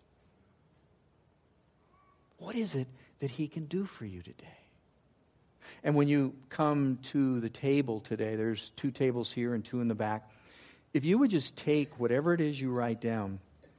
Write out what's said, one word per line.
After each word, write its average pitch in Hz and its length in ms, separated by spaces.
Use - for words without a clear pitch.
What 185 160
is 202 200
it 127 120
that 139 120
he 151 160
can 156 180
do 175 200
for 151 200
you 90 160
today? - 240
And 147 120
when 143 120
you 139 260
come 143 540
to 131 360
the 113 100
table 135 500
today, 110 360
there's 110 400
two 139 160
tables 120 400
here 120 220
and 110 100
two 123 180
in 117 60
the 110 80
back. 107 340
If 143 120
you 185 140
would 269 120
just 151 240
take 147 440
whatever 131 340
it 170 80
is 147 180
you 131 120
write 120 300
down 104 380